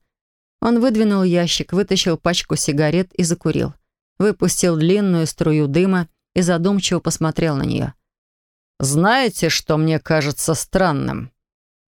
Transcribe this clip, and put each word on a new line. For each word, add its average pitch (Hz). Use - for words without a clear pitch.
Он 233
выдвинул 214
ящик, 175
вытащил 190
пачку -
сигарет 156
и 185
закурил. 156
Выпустил 185
длинную 175
струю 151
дыма 175
и 180
задумчиво 180
посмотрел 160
на 135
нее. -
«Знаете, 180
что -
мне 160
кажется 151
странным?» 139